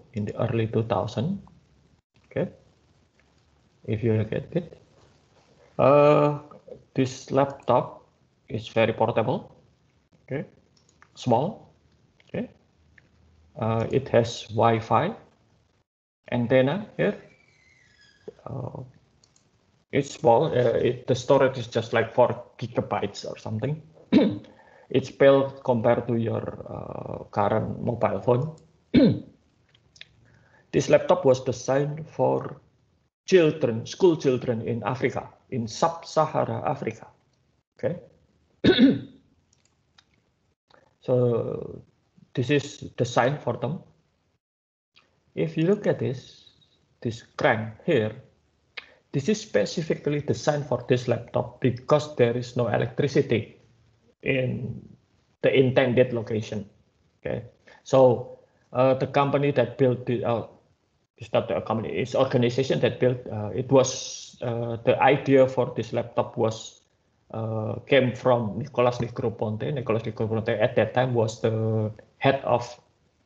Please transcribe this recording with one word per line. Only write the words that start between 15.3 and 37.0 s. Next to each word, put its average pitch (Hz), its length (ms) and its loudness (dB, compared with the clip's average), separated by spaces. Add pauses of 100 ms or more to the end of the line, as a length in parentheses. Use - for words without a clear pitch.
antenna 131 560 0 (100)
here. 151 220 -2 (1300)
Uh, 127 360 -12 (1080)
it's 143 240 -2
small. 123 320 4
Uh, 120 320 2
it, 120 280 -2
the 127 80 2
storage 135 440 2
is 113 80 -10
just, - 260 -6
like, 113 220 0
four 117 160 4 (280)
gigabytes 104 680 -6
or - 120 -10
something. 113 440 -6 (300)
<clears throat> 143 340 2 (440)
It's 127 200 0
pale 139 400 4 (140)
compared 117 440 0
to 120 60 0
your, 110 300 -2 (240)
uh, - 640 -12
current 107 500 0
mobile 104 380 -2
phone. 127 340 0 (380)
<clears throat> 214 320 4 (1500)
This - 180 2
laptop 151 340 4
was 127 160 4
designed 147 680 -4
for 131 540 -4 (680)
children, 151 600 2
school 175 300 4
children 127 440 -2
in 117 240 -4
Africa, 123 460 -4 (200)
in 117 160 -6
sub-Sahara 139 1000 -2
Africa. - 380 -6 (720)